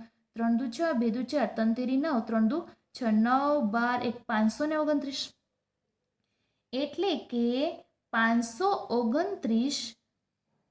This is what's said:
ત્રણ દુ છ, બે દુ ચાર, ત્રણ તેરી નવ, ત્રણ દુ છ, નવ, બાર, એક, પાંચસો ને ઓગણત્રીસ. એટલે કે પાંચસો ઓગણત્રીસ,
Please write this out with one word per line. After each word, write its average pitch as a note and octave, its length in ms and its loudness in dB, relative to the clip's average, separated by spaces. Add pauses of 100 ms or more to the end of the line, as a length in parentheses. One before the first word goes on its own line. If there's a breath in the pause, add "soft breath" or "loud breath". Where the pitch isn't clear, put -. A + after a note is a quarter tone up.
(340 loud breath)
ત્રણ A#3 220 0
દુ B3 140 -2
છ, E4 220 -2
બે A#3 180 0
દુ B3 120 -2
ચાર, C4 240 0
ત્રણ A3+ 260 0
તેરી B3+ 240 -2
નવ, C#4+ 240 0
ત્રણ A3 280 2
દુ E4 200 -2 (320 loud breath)
છ, - 20 -10
નવ, B3+ 580 2
બાર, A#3 420 0
એક, A#3 200 -2
પાંચસો A3 440 0
ને D#4 100 0
ઓગણત્રીસ. D4 580 -2 (1400)
એટલે D4 440 -2
કે A#3+ 600 0 (360)
પાંચસો A#3 580 2
ઓગણત્રીસ, B3 1300 0 (760)